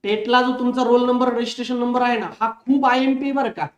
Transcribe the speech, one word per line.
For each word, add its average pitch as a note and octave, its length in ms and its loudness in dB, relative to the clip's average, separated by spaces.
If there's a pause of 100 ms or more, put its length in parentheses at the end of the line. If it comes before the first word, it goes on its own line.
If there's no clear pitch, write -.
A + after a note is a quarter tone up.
टेटला G#3+ 380 2
जो B3+ 180 -2
तुमचा B3 240 0
रोल B3 220 4
नंबर, B3 280 2
रजिस्ट्रेशन A#3+ 440 -4
नंबर A#3+ 240 0
आहे A#3+ 180 0
ना, F#3+ 60 -6
हा A3 240 -4
खूप C4 360 0
आयएमपी C4 460 2
बरं C4+ 180 -2
का D#3 160 -6 (120)